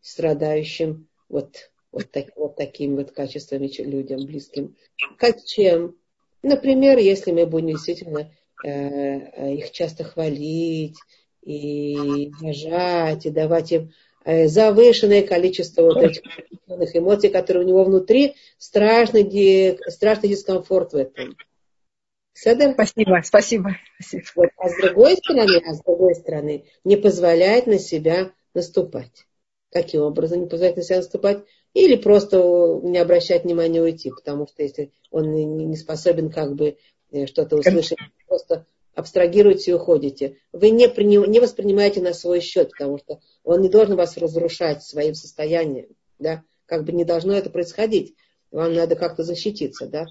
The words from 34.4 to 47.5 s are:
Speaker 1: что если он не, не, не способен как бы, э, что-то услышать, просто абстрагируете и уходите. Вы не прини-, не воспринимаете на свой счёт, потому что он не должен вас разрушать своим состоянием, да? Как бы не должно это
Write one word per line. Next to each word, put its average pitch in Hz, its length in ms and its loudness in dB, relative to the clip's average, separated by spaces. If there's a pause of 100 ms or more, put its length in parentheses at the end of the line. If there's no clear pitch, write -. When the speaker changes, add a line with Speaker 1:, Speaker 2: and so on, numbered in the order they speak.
Speaker 1:
что - 160 -10
если 143 280 -8 (200)
он 156 220 -4
не, 156 120 -2
не, 156 220 -6
не 160 100 -6
способен 160 540 -2
как 147 240 -6
бы, 147 240 -4 (340)
э, 143 140 -6
что-то 156 300 -2
услышать, 165 420 0 (280)
просто - 400 -6 (280)
абстрагируете 185 800 2
и - 20 2
уходите. 143 640 -2 (140)
Вы 202 180 4
не 233 180 6
прини-, 208 400 4
не 220 120 6
воспринимаете 202 600 0
на 180 120 -2
свой 175 280 -2
счёт, 175 300 -2
потому 143 280 -8
что - 220 -16 (240)
он 170 160 0
не 190 80 2
должен 202 280 4
вас 175 200 -4
разрушать 165 640 -4
своим 151 320 -6
состоянием, 156 720 -6 (300)
да? 160 240 -8 (240)
Как 160 180 -6
бы 160 80 -8
не 170 120 -2
должно 170 300 -2
это 196 160 -4